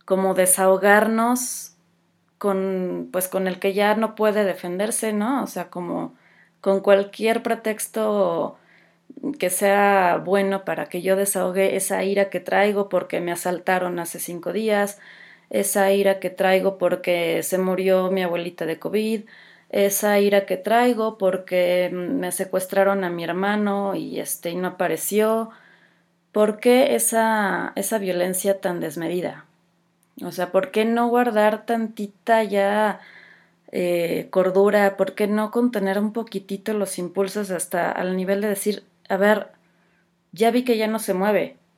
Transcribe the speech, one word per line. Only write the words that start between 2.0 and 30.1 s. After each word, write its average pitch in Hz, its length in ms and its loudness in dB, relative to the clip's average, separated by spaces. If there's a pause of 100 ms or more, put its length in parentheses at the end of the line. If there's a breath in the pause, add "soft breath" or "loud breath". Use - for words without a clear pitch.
con, 190 720 -2
pues, 185 160 -2
con 190 200 -2
el 180 120 -4
que 196 140 0
ya 208 220 2
no 220 200 -2
puede 214 300 2
defenderse, 190 640 -4
¿no? 220 320 -2
O - 40 -4
sea, 175 220 -8
como 170 440 -8 (480 soft breath)
con 196 180 2
cualquier 202 640 2
pretexto 202 1120 -2 (800 soft breath)
que 180 120 -2
sea 196 760 4
bueno 196 400 0
para 165 220 -6
que 180 140 -8
yo 190 140 0
desahogue 190 600 0
esa 190 280 -2
ira 196 260 0
que 180 100 -6
traigo 196 500 0
porque 175 320 -2
me 175 100 -4
asaltaron 180 680 -2
hace 170 200 -10
cinco 175 340 -8
días, 208 460 -2 (500 loud breath)
esa 202 420 0
ira 196 280 2
que 180 100 -4
traigo 190 480 2
porque 175 640 0
se 180 160 -2
murió 185 520 2
mi 190 120 0
abuelita 175 420 -4
de 160 140 -4
covid, 214 460 -2 (440 loud breath)
esa 202 500 2
ira 202 260 4
que 185 120 -4
traigo 220 600 2
porque 180 760 0
me 180 380 -4
secuestraron 190 720 0
a 175 60 -2
mi 170 140 -6
hermano 202 720 0
y, - 240 -8
este, - 300 -8
y 170 60 -6
no 180 140 -4
apareció. 208 840 -2 (800 loud breath)
¿Por 214 280 2
qué 247 360 4
esa, 220 800 0
esa 196 240 -2
violencia 185 600 0
tan 175 180 -4
desmedida? 165 680 -6 (800)